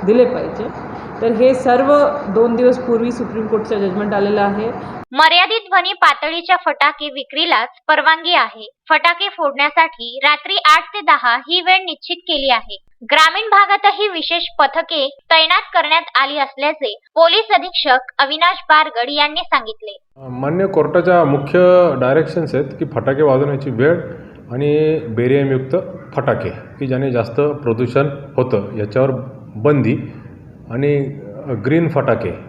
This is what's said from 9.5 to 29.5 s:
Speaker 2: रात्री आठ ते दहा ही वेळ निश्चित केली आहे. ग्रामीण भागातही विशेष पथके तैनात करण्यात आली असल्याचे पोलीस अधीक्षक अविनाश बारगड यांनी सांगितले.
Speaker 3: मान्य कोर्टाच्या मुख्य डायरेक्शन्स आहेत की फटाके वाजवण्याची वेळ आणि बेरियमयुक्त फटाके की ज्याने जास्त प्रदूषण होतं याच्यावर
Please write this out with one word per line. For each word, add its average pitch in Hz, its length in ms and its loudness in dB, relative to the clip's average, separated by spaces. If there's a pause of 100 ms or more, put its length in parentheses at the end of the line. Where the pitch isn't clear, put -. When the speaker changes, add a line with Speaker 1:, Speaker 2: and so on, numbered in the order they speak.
Speaker 2:
रात्री 294 320 0
आठ 320 280 2 (100)
ते 415 80 -8
दहा 285 360 2
ही 311 240 -2
वेळ 370 140 2
निश्चित 349 400 -6
केली 302 340 -4
आहे. 214 280 -2 (260)
ग्रामीण 320 460 2
भागातही 403 580 2
विशेष 339 360 -4 (160)
पथके 294 580 -2 (140)
तैनात 330 300 4 (120)
करण्यात 320 280 2 (200)
आली 285 160 -2
असल्याचे 277 640 -4 (160)
पोलीस 392 400 4
अधीक्षक 269 640 0
अविनाश 311 500 0
बारगड 311 400 2
यांनी 294 360 -2
सांगितले. 220 520 -6 (200)
Speaker 3:
मान्य 135 500 -4
कोर्टाच्या 175 580 2
मुख्य 143 340 0 (400)
डायरेक्शन्स 151 560 0
आहेत 135 100 0 (140)
की 160 60 -2
फटाके 135 380 -2
वाजवण्याची 139 460 0
वेळ 143 320 2 (500)
आणि 151 480 0
बेरियमयुक्त 131 760 0 (400)
फटाके 117 340 -2
की - 380 -10
ज्याने 131 240 -2
जास्त 120 300 -2
प्रदूषण 123 680 0 (280)
होतं 113 400 -2
याच्यावर 127 320 0 (460)